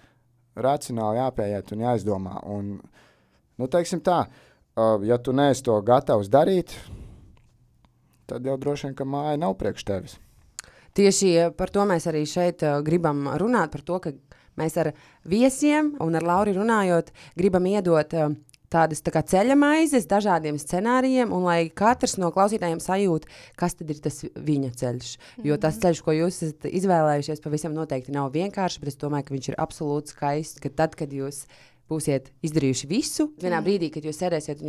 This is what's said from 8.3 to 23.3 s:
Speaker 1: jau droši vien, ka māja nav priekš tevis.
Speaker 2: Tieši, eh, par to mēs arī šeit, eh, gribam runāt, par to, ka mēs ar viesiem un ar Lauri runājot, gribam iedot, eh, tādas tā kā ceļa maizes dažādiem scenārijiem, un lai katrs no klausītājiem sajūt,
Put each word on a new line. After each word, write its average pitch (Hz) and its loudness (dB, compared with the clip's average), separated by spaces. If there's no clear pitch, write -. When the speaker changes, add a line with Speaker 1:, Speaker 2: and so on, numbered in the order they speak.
Speaker 1:
jau 135 -2
droši 143 -4
vien, 135 -10
ka 139 -6
māja 143 -2
nav 190 -2
priekš - -4
tevis. - -8
Speaker 2:
Tieši, 196 4
eh, 170 4
par 185 -6
to 202 2
mēs 175 0
arī 156 -2
šeit, 175 -2
eh, 147 2
gribam 151 0
runāt, 196 0
par 147 -10
to, 175 -4
ka 170 -8
mēs 160 -4
ar 156 0
viesiem 285 2
un 165 0
ar 160 0
Lauri 185 2
runājot, 196 2
gribam 180 2
iedot, 175 2
eh, 156 2
tādas 160 2
tā 170 -4
kā 156 2
ceļa 220 4
maizes 294 4
dažādiem 175 2
scenārijiem, 247 2
un 180 0
lai 170 2
katrs 233 2
no 175 0
klausītājiem 185 0
sajūt, 185 0